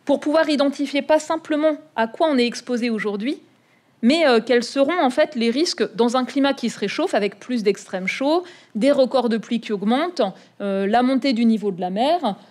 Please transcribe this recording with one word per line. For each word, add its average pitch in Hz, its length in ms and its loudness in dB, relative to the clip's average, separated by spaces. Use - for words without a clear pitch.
pour 277 160 0
pouvoir 302 280 2
identifier 285 540 0
pas 311 160 4
simplement 311 580 -2
à 226 120 0
quoi 320 240 0
on 269 60 2
est 240 100 2
exposé 240 420 -4
aujourd'hui, 214 480 -4
mais, 302 260 4
euh, 233 180 4
quels 240 200 2
seront 277 360 0
en 269 80 4
fait 302 260 0
les 226 140 0
risques 247 460 -2
dans 233 220 2
un 254 80 0
climat 277 280 0
qui 247 160 -4
se - 80 -10
réchauffe 302 360 -4
avec 202 260 -2
plus 240 240 -6
d'extrêmes 190 440 -4
chauds, 311 360 0
des 240 160 2
records 254 380 2
de 220 80 0
pluie 226 240 -4
qui 233 100 -8
augmentent, 247 500 -2
euh, 196 280 -2
la 233 160 2
montée 269 280 2
du 233 140 2
niveau 208 260 2
de 175 80 -6
la 185 100 -4
mer, 247 460 0